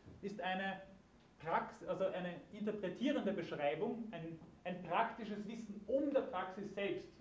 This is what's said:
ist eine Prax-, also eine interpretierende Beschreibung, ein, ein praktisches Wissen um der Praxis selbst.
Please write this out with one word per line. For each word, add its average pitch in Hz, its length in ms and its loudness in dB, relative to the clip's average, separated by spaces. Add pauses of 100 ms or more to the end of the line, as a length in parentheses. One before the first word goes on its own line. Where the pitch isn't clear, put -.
(220)
ist 196 180 -4
eine 190 400 0 (580)
Prax-, 208 500 0
also 185 160 2
eine 175 300 0 (180)
interpretierende 208 800 2
Beschreibung, 165 800 2
ein, 165 280 -6 (260)
ein 180 180 -2
praktisches 208 640 2
Wissen - 380 -8
um 277 260 4
der - 100 6
Praxis 190 520 -4
selbst. 196 340 0 (120)